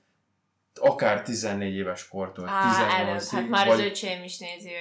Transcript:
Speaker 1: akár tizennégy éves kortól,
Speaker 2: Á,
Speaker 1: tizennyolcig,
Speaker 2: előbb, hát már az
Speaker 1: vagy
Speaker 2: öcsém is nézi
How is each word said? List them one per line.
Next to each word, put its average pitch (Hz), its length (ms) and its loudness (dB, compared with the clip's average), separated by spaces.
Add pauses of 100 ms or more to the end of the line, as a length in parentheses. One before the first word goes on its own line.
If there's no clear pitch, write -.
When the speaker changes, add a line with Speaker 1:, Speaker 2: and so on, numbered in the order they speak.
(800)
Speaker 1:
akár 107 420 4
tizennégy 101 520 -4
éves 92 340 -6
kortól, - 400 -8
Speaker 2:
Á, 196 220 2
Speaker 1:
tizennyolcig, 185 680 0
Speaker 2:
előbb, 233 120 -2
hát 196 140 4
már 196 40 4
az 190 80 8
Speaker 1:
vagy 208 100 2
Speaker 2:
öcsém 190 360 -4
is 180 160 -12
nézi 175 320 -12 (100)